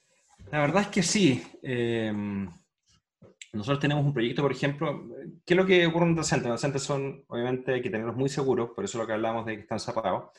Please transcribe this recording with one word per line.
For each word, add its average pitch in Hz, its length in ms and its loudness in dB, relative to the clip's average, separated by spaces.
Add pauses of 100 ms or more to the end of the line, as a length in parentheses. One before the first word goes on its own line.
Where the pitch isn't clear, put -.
(520)
la 151 100 0
verdad 160 220 2
es 202 40 -6
que 196 160 0
sí. 165 400 4 (180)
Em, 110 880 -2 (1040)
nosotros 135 260 -2
tenemos 147 260 2
un 143 80 2
proyecto, 120 280 0
por 139 100 2
ejemplo, 143 580 -4 (360)
¿qué 175 80 4
es 180 40 6
lo 190 80 6
que 180 200 6
ocurre 170 200 4
en 170 60 4
un 165 40 4
data 156 120 -2
center? 120 220 2
Los 117 120 -2
data 147 60 0
centers 135 160 -2
son, 139 440 -4
obviamente, 127 460 -2
hay 123 80 0
que 123 80 -4
tenerlos 110 260 -4
muy 135 140 0
seguros, 127 460 0
por 101 100 -6
eso 117 120 -6
lo 110 100 -2
que 113 60 -2
hablamos 113 320 -2
de 110 100 -6
que 107 60 -12
están 107 180 -6
cerrados. 113 600 -4